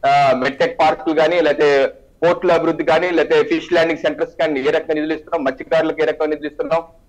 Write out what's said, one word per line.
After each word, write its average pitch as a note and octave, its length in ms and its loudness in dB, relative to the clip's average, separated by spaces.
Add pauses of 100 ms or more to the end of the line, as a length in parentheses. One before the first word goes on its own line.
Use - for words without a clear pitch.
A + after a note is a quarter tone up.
ఆ, C#3 240 4
మెడ్టెక్ C3+ 460 -2
పార్కులు D#3 360 0
గాని, D#3+ 260 2
లేకపోతే D3 460 2 (380)
పోర్టుల F3 260 2
అభివృద్ధి E3 320 0
కానీ, E3 260 0
లేకపోతే D#3+ 340 2
ఫిష్ D#3+ 300 -2
ల్యాండింగ్ E3 260 0
సెంటర్స్ D#3+ 400 -4
కానీ D#3 200 0
ఏ C#3 100 0
రకంగా D#3 240 -2
నిధులు D#3 200 -2
ఇస్తున్నాం, D#3 300 -6
మత్స్యకారులకు D#3 580 -2
ఏ D#3 40 2
రకంగా D#3 220 -2
నిధులు D3+ 200 -6
ఇస్తున్నాం D#3+ 360 -4 (260)